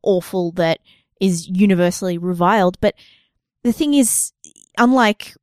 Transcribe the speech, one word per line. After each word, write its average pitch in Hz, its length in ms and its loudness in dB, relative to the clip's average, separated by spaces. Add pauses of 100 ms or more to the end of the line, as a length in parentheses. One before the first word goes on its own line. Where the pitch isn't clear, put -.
awful 180 500 -2
that 170 280 -2 (400)
is 175 280 -2
universally 180 720 0
reviled. 180 600 0
But 208 140 0 (720)
the 240 80 0
thing 294 220 -2
is, - 380 0 (440)
unlike, 240 680 0